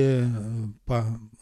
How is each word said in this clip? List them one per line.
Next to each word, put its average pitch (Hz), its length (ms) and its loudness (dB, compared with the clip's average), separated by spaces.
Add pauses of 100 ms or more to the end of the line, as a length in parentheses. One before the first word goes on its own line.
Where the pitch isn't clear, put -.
(260)
э, 113 400 -2 (200)
по-, 117 340 0 (220)